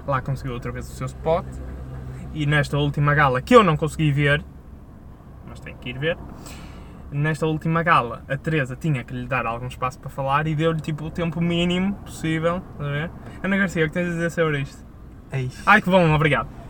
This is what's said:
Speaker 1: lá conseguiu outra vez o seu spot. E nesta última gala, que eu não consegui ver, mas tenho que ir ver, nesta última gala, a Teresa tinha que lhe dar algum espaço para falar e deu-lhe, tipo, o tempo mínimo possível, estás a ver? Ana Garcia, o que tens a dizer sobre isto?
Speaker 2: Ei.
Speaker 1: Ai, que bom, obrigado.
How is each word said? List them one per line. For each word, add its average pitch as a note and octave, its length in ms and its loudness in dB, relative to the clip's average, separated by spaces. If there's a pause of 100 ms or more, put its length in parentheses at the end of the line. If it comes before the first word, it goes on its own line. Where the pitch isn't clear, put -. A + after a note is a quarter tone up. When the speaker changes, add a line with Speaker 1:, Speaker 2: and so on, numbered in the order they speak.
Speaker 1:
lá C3+ 160 0
conseguiu C3 320 -4
outra A#2+ 180 -6
vez A#2+ 180 -8
o - 40 -14
seu C3 120 -6
spot. E3 400 0 (880)
E D3+ 120 0
nesta D3 320 2
última D3 360 2
gala, C3+ 280 4
que B3 120 4
eu A#3 80 12
não D#3+ 140 4
consegui D#3 340 0
ver, C#3+ 320 2 (1040)
mas - 120 -16
tenho - 180 -14
que B2 120 -10
ir C3 80 -8
ver, E3 200 0 (920)
nesta D#3 360 2
última D#3+ 360 2
gala, C3+ 460 2
a C3+ 80 0
Teresa C#3 380 0
tinha C3+ 300 0
que C3 100 -10
lhe B2 120 -6
dar B2 200 0
algum A#2+ 220 -4
espaço B2+ 320 -4
para C3+ 100 -10
falar C#3 360 0
e D#3+ 80 0
deu-lhe, D#3+ 260 2
tipo, D3+ 260 -4
o D#3+ 40 -8
tempo E3+ 300 -2
mínimo F3 540 2
possível, E3 680 -2 (100)
estás C#3+ 160 -6
a C#3+ 40 -2
ver? D#3 180 -2 (320)
Ana F#3+ 140 2
Garcia, F3+ 280 2
o D#3 40 0
que D3 60 -6
tens F3 140 0
a - 20 -2
dizer E3+ 200 0
sobre D#3+ 300 0
isto? - 240 -8 (480)
Speaker 2:
Ei. B2+ 180 -2 (140)
Speaker 1:
Ai, G#3 160 8
que - 100 -2
bom, F3 220 6
obrigado. D3 360 2 (220)